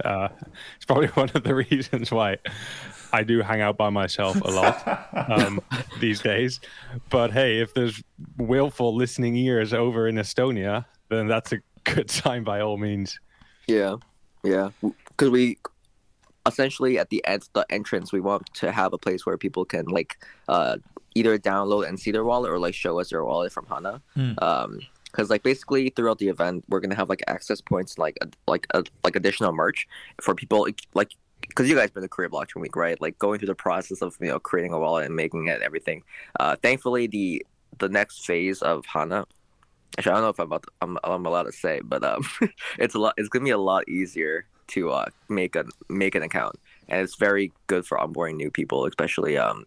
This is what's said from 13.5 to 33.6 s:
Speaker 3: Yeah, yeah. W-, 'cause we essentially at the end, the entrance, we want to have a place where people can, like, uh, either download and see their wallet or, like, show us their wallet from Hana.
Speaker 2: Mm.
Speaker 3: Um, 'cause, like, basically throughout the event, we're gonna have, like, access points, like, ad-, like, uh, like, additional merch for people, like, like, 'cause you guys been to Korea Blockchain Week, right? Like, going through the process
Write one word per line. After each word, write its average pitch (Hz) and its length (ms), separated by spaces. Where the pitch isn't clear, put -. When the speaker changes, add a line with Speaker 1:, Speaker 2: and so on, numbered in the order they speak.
Speaker 3:
Yeah, 101 280
yeah. 98 260
W-, - 140
'cause 139 120
we 123 280
essentially 131 520
at - 120
the - 180
end, 98 260
the - 160
entrance, 98 420
we 95 100
want 98 340
to 87 160
have 95 220
a 90 40
place 92 280
where 92 120
people 92 280
can, 85 200
like, 85 320
uh, 65 300
either 110 240
download 101 500
and 92 120
see 107 120
their 110 120
wallet 120 280
or, 87 60
like, 87 160
show 87 260
us 90 100
their 82 140
wallet 80 280
from - 160
Hana. 101 340
Speaker 2:
Mm. 127 240
Speaker 3:
Um, 60 380
'cause, 107 180
like, 107 140
basically 131 460
throughout 117 280
the 101 120
event, 87 400
we're 95 100
gonna 98 160
have, 95 140
like, 92 180
access - 340
points, - 380
like, 78 220
ad-, - 140
like, - 260
uh, 90 80
like, 92 120
additional 98 360
merch 80 360
for 98 120
people, 104 280
like, - 200
like, 101 160
'cause 131 140
you 156 60
guys 113 160
been 95 120
to 95 60
Korea 87 200
Blockchain 78 320
Week, 73 140
right? 85 240
Like, 80 200
going 104 180
through 101 100
the 95 80
process 92 460